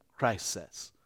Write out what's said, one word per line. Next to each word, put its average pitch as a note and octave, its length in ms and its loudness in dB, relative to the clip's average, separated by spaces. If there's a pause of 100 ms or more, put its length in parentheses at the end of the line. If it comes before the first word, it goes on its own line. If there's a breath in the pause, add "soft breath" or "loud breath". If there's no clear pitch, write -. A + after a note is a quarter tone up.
(160)
Christ A2+ 300 2
says. - 480 -8 (120)